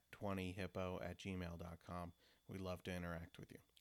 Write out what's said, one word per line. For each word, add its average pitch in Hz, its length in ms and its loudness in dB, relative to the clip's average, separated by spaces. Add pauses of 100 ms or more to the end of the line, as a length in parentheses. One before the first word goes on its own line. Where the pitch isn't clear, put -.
(120)
twenty 95 400 2
hippo 92 520 2
at 90 140 0
gmail 90 420 0
dot 85 180 -6 (100)
com. 87 240 -2 (360)
We'd 95 140 -4
love 92 220 0
to 92 120 2
interact 85 440 0
with - 120 -8
you. - 80 -10 (220)